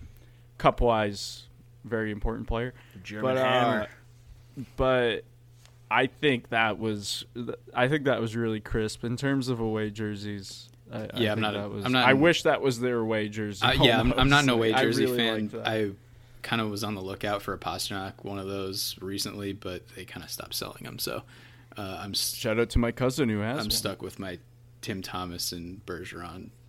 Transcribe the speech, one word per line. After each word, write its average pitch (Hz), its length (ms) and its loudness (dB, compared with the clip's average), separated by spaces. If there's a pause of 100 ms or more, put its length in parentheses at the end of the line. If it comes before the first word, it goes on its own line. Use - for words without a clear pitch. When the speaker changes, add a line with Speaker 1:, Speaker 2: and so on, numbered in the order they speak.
(580)
Speaker 1:
cup-wise, 110 840 2 (400)
very 110 280 -2
important 113 360 -2
player. 120 260 -2 (200)
Speaker 2:
The 95 60 -18
German 107 240 -8
Speaker 1:
But, 131 140 2
uh, 131 60 2
Speaker 2:
hammer. 120 440 2 (920)
Speaker 1:
but 127 460 4 (680)
I 127 160 6
think 131 420 0
that 113 300 2
was, 104 460 -4 (480)
I 123 140 6
think 147 180 2
that 117 160 4
was 113 140 -2
really 113 240 0
crisp 110 440 -2
in 120 140 -2
terms 139 320 0
of 120 100 0
away 110 300 0
jerseys. 104 800 -6 (220)
I, 113 80 -8
I 107 160 -8
Speaker 3:
Yeah, 107 160 2
I'm 104 60 0
Speaker 1:
think - 40 0
Speaker 3:
not 107 140 -2
a, - 40 -4
Speaker 1:
that 104 120 -6
was, 104 140 -6
Speaker 3:
I'm 123 60 0
not 127 160 4
Speaker 1:
I 131 40 10
Speaker 3:
an, 135 100 6
Speaker 1:
wish 165 220 6
that 147 180 2
was 127 180 0
their 123 180 0
away 110 320 0
jersey. 104 360 -2
Speaker 3:
uh, 127 80 4
yeah, 127 260 6
I'm, 123 140 4
I'm 131 160 6
not 143 140 8
an 131 60 4
Speaker 1:
Almost. 120 100 4
Speaker 3:
away 113 120 4
Speaker 1:
Like, 120 100 4
I - 40 4
Speaker 3:
jersey 135 200 2
Speaker 1:
really 123 120 0
Speaker 3:
fan. 113 240 2
Speaker 1:
liked 107 120 -2
that. 113 140 -6
Speaker 3:
I 110 240 0 (520)
kinda 113 240 0
was 104 160 -4
on 104 100 -4
the 95 80 -6
lookout 98 400 -2
for 101 120 -4
a 87 40 -6
Pastrnak, 95 640 -6
one 98 140 -6
of 95 100 -6
those 98 540 -6
recently, 101 500 -6
but 92 300 -8 (140)
they 92 100 -14
kinda - 220 -14
stopped - 260 -12
selling - 300 -8
them. - 160 -12
So, - 240 -6 (520)
uh, 95 260 -8
I'm 98 100 -8
s-, - 240 -2
Speaker 1:
Shout 113 240 0
out 117 120 2
to 123 80 4
my 117 120 4
cousin 127 380 0
who 104 100 0
has 117 180 -2
Speaker 3:
I'm 117 80 -4
Speaker 1:
one. 110 60 -4
Speaker 3:
stuck 101 320 -2
with 95 160 -10
my 92 180 -8 (440)
Tim 98 200 -6
Thomas 90 500 -6
and 87 360 -10
Bergeron 87 640 -10 (200)